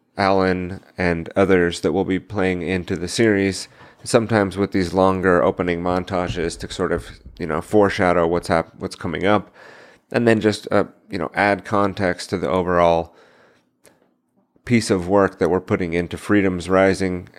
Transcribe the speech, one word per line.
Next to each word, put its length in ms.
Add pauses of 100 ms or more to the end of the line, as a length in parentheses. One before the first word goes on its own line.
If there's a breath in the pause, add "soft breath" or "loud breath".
(160)
Alan 640 (160)
and 380
others 460
that 120
we'll 100
be 160
playing 420
into 360
the 100
series, 640 (340 loud breath)
sometimes 540
with 140
these 220
longer 480
opening 400
montages 800
to 140
sort 180
of, 160 (300)
you 80
know, 160
foreshadow 680
what's 220
hap-, 300
what's 160
coming 300
up, 280 (580 loud breath)
and 160
then 140
just, 300
uh, 140 (240)
you 100
know, 160
add 280
context 680
to 60
the 120
overall 640 (1500 soft breath)
piece 260
of 160
work 320
that 100
we're 100
putting 340
into 220
Freedom's 540
Rising 580 (100)